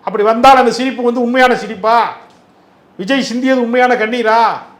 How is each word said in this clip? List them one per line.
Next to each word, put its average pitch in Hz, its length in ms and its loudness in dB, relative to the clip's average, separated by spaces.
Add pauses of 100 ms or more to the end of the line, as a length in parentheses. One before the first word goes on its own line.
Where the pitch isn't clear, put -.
அப்படி 208 200 -4
வந்தால் 240 320 6
அந்த 240 160 2
சிரிப்பு 247 320 -6
வந்து 240 180 -2
உண்மையான 247 340 2
சிரிப்பா? 214 600 -2 (800)
விஜய் 214 360 -4
சிந்தியது 254 240 0
உண்மையான 247 380 0
கண்ணீரா? 220 520 0 (320)